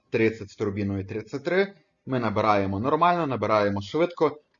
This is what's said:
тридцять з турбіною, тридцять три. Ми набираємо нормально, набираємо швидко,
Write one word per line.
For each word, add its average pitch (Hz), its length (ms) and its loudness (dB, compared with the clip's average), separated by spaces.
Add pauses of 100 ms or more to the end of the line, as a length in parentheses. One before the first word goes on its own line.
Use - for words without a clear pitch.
(100)
тридцять 110 400 0
з - 60 -20
турбіною, 98 500 -4
тридцять 107 380 -10
три. 196 300 0 (320)
Ми 127 120 -2
набираємо 104 640 2
нормально, 160 460 2
набираємо 104 560 2
швидко, 156 600 -2 (180)